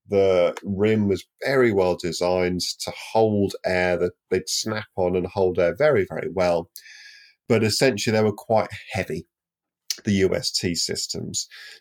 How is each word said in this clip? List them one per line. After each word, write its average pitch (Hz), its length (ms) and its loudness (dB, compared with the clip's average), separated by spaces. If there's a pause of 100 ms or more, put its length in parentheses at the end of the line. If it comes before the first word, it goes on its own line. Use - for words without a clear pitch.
The 95 560 4
rim 104 440 2
was 92 200 -2 (160)
very 131 280 4
well 90 240 2
designed 90 680 0 (180)
to - 120 -10
hold 104 640 0 (100)
air, 90 320 0
that 87 160 -2 (160)
they'd 92 200 -2
snap 107 460 -6
on 90 200 0
and 90 120 -2
hold 92 320 0
air 85 160 2
very, 135 300 2
very - 240 -8
well. 87 420 0 (760)
But 110 160 2
essentially 110 520 0
they 110 80 2
were 104 80 2
quite 107 400 -2 (220)
heavy, 85 340 -6 (760)
the 104 80 2
U 95 200 2
S - 180 -4
T 90 220 -2
systems. - 760 -6 (340)